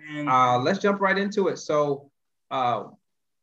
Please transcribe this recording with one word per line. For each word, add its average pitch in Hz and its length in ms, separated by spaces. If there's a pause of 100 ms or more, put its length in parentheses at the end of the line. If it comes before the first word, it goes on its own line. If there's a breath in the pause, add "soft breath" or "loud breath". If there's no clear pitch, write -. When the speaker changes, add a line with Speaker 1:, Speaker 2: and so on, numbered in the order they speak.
(100)
Speaker 1:
Amen. 147 160
Speaker 2:
uh, 127 320
let's 165 200
jump 196 240
right 190 160
into 202 300
it. 139 100
So, 147 520 (400)
uh, 120 340 (580)